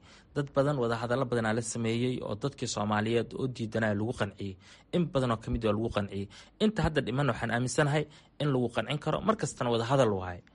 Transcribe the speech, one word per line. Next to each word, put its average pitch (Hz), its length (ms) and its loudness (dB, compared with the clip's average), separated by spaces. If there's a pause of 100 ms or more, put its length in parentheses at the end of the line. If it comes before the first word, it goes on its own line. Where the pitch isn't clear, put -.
(360)
Dad 143 180 -2
badan, 139 240 2
wadahadallo 120 480 0
badanaa 113 280 0
la 120 80 0
sameeyey 117 600 -2
oo 110 140 -4
dadkii 135 320 -4
Soomaaliyeed 110 680 0
oo 135 140 -4
diidanaya 110 480 0
lagu 107 180 -2
qanciyey. 101 400 -4 (380)
In 180 160 2
badan 131 240 0
oo 110 60 2
ka - 140 -10
mid 120 120 0
waa 107 100 4
lagu 113 160 0
qanciyey. 101 380 -4 (320)
Inta 214 240 2
hadda 156 180 2
dhiman 131 260 0
waxaan 113 240 -2
aaminsanahay 139 520 2 (360)
in 147 120 0
lagu 127 180 2
qancin 123 300 -2
karo, 151 220 -2
mar 220 140 2
kastana 139 360 -4
wadahadal 117 400 4
waaye. 92 300 -6 (140)